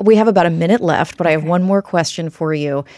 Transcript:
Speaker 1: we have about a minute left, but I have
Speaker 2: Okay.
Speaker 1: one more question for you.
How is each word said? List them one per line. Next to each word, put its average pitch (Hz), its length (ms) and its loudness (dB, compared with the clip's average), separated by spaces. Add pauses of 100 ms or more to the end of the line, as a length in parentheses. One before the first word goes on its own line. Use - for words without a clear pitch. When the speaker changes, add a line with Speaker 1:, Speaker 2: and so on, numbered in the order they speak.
Speaker 1:
we 214 160 4
have 220 120 2
about 185 180 2
a 170 40 0
minute 170 300 0
left, 160 360 -2
but 175 100 -2
I 165 40 2
have 156 100 0
Speaker 2:
Okay. 156 80 -6
Speaker 1:
one 180 140 0
more 196 180 0
question 165 480 -4
for 156 240 -6
you. 143 320 -4 (140)